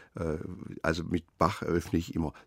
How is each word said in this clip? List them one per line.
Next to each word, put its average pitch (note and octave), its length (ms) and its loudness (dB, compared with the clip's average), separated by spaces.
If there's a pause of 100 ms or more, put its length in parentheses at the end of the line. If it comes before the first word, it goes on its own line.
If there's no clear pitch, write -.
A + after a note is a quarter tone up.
(220)
äh, D#2+ 180 -2 (440)
also E2 200 2
mit E2 220 0 (120)
Bach - 260 2
eröffne E2+ 360 2
ich - 160 -6
immer D#2+ 180 0 (140)